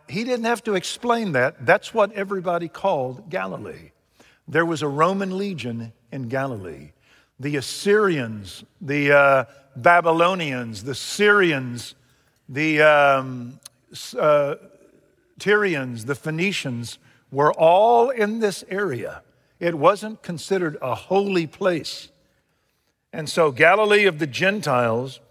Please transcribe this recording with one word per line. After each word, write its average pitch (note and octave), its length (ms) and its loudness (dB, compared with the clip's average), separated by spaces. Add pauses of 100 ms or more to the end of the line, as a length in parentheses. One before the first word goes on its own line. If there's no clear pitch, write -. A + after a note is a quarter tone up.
he F3+ 160 -6
didn't A#3+ 220 -4
have A3+ 180 -2
to G#3+ 100 -2
explain A3 600 -2
that. B2+ 320 -2
That's F3+ 280 2
what G#3+ 200 0
everybody F#3 560 -4
called C#3+ 600 -4
Galilee. E3 640 -10 (560)
There D#3 180 2
was E3 160 -4
a D3+ 60 -2
Roman F#3 500 0
legion A#2+ 560 -8 (180)
in C3+ 160 -8
Galilee. G2 640 -6 (480)
The C#3+ 180 -4
Assyrians, C3 1080 -2 (160)
the, C#3+ 320 0
uh, C#3 340 6 (300)
Babylonians, E3 1080 2
the C3 120 -8
Syrians, D#3 1000 0 (520)
the, D3+ 340 0
um, C3+ 800 4 (320)
s-, - 220 -16
uh, D3 420 2 (840)
Tyrians, D3 640 0
the C#3 100 -4
Phoenicians D#3 840 -6 (320)
were C#3+ 220 2
all A3 560 6
in A3+ 300 -2
this G#3 300 -2
area. C#3 540 -6 (360)
It E3+ 160 -2
wasn't G#3 460 0
considered E3+ 600 -4
a B2+ 120 -4
holy F#3 540 0
place. - 640 -6 (1000)
And D#3 180 -10
so D#3+ 220 2
Galilee G#3 540 4
of E3 140 0
the D#3+ 80 -2
Gentiles, C3 920 -2 (120)